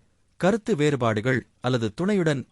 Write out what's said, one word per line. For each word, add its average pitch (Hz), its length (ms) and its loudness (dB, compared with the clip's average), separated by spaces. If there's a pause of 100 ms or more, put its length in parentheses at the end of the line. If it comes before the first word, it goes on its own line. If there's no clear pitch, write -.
(400)
கருத்து 214 360 0
வேறுபாடுகள் 123 640 0 (200)
அல்லது 123 340 0
துணையுடன் 170 580 0